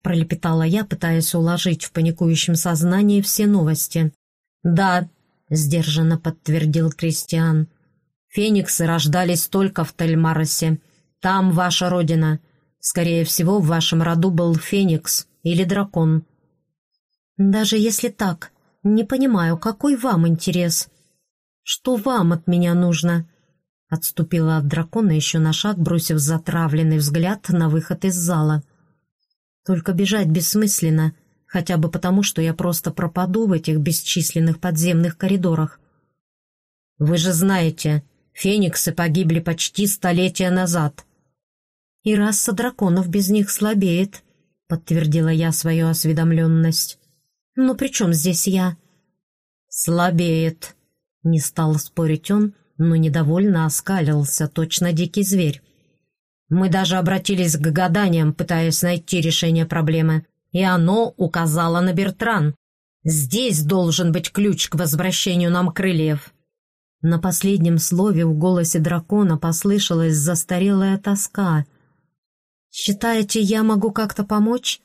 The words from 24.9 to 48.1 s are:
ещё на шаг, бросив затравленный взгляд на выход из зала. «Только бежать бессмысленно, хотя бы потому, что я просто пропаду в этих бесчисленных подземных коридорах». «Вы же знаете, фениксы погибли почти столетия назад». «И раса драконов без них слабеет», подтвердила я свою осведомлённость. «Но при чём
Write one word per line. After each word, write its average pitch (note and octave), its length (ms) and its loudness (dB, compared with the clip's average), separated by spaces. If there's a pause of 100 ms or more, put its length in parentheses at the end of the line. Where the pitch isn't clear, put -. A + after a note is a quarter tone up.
ещё D#3 280 0
на D#3 140 2
шаг, G3 240 -2
бросив E3 400 0
затравленный D#3+ 800 0
взгляд E3 520 -2
на E3 200 2
выход D#3+ 360 -2
из F#3 100 0
зала. D#3 480 0 (1000)
«Только F#3 280 -2
бежать G3 340 0
бессмысленно, D#3+ 840 0 (400)
хотя F3+ 240 -2
бы D#3+ 140 0
потому, F#3 320 0
что - 180 -2
я D#3+ 140 0
просто F3 340 -4
пропаду F#3 560 -2
в G3+ 60 2
этих D#3+ 260 0
бесчисленных E3 840 -2
подземных E3+ 600 0
коридорах». F3+ 600 0 (1160)
«Вы D#3 200 0
же E3+ 140 0
знаете, E3 720 0 (300)
фениксы F#3+ 580 -2
погибли E3 480 0
почти E3+ 460 -4
столетия F#3 640 0
назад». F3 560 -2 (960)
«И G#3+ 140 0
раса G#3 380 0
драконов F#3+ 540 0
без F#3 220 0
них G3+ 220 0
слабеет», G3 720 0 (440)
подтвердила D#3+ 600 0
я D#3+ 220 2
свою E3 380 0
осведомлённость. D#3+ 1080 0 (580)
«Но C4 200 2
при C4+ 140 -4
чём F#3+ 240 0